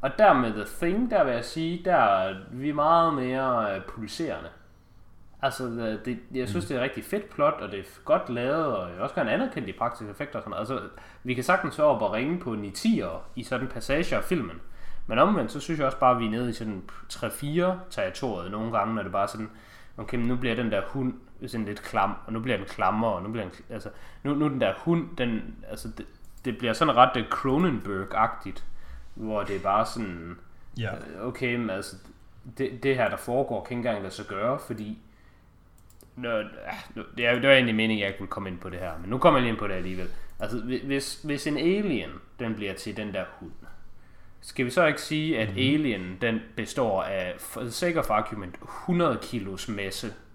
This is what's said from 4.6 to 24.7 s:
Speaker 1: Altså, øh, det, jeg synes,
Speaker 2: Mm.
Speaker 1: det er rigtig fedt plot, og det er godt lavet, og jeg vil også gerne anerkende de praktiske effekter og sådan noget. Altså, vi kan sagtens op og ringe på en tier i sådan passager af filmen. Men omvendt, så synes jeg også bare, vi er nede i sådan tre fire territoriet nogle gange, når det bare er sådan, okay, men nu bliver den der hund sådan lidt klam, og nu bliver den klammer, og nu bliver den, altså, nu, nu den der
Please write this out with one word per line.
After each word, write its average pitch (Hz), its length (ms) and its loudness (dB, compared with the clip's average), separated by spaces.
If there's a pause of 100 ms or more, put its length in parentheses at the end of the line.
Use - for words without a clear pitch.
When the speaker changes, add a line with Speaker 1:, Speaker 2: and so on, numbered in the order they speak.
Speaker 1:
Altså, 131 260 0
øh, 113 380 -4
det, 120 140 -2 (140)
jeg 127 160 -2
synes, 101 160 -2
Speaker 2:
Mm. - 20 -10
Speaker 1:
det 131 100 -2
er 120 40 0
rigtig 127 220 -4
fedt - 260 -4
plot, - 240 4
og - 180 -6
det 101 80 -4
er 92 40 -8 (220)
godt - 240 2
lavet, 131 360 0 (120)
og 90 100 -4
jeg 87 80 -10
vil 92 80 -6
også - 120 -4
gerne 127 160 2
anerkende 175 360 0
de - 100 -6
praktiske 117 340 -4
effekter 135 280 -8
og 101 40 -10
sådan 104 60 -12
noget. 110 340 -4
Altså, - 60 -10 (340)
vi 123 100 -2
kan 120 100 -2
sagtens 175 360 2
op 117 220 6
og 101 120 2
ringe 143 260 0
på 120 140 -4
en 101 180 -4
tier 101 520 0 (120)
i 123 80 -6
sådan 127 240 -2
passager 135 500 0
af 101 60 2
filmen. 98 380 -2 (460)
Men 113 120 2
omvendt, 160 320 6
så 143 80 -6
synes 160 200 -2
jeg 143 60 2
også 131 140 0
bare, 127 180 8
vi 117 80 0
er 110 40 2
nede 120 200 0
i 113 40 -2
sådan 104 300 -6 (260)
tre 110 220 -4
fire 175 480 0 (100)
territoriet 95 600 -2
nogle 113 260 -2
gange, 110 180 2
når 104 80 -2
det 95 80 -6
bare 98 120 2
er 104 40 2
sådan, 107 220 -6 (480)
okay, 117 200 -4
men 117 100 2
nu 123 80 4
bliver 123 200 2
den 113 160 0
der 104 160 4
hund 127 260 -2 (340)
sådan 110 180 -2
lidt 101 160 -6
klam, 101 320 2 (120)
og 110 80 -6
nu 113 60 -2
bliver 110 180 0
den - 80 -4
klammer, 107 420 2
og 92 160 0
nu 104 80 -6
bliver 113 180 -4
den, - 40 -14 (160)
altså, 107 200 -10 (340)
nu, 139 100 0
nu 151 160 4
den 131 120 0
der 98 160 4